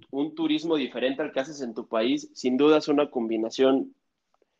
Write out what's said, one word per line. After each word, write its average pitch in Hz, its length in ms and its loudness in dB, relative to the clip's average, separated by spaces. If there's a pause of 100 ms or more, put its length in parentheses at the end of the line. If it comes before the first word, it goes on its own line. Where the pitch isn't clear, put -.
un 147 260 -4
turismo 156 400 -2
diferente 127 460 -2
al - 100 -6
que 131 100 -2
haces 143 200 -12
en 117 120 -8
tu 117 140 -10
país, 127 460 -2
sin 127 240 0
duda 151 200 6
es 147 100 0
una 135 240 2
combinación 123 800 0 (680)